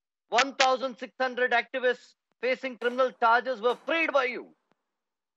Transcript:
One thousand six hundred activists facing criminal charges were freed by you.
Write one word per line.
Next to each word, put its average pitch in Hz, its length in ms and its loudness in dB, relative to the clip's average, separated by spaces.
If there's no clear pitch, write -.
One 254 260 2
thousand 262 420 2
six 254 240 -12
hundred 247 300 0
activists 240 640 -2
facing 254 360 -4
criminal 247 420 -2
charges 233 420 2
were 240 140 0
freed 311 260 0
by 262 140 2
you. 214 220 -8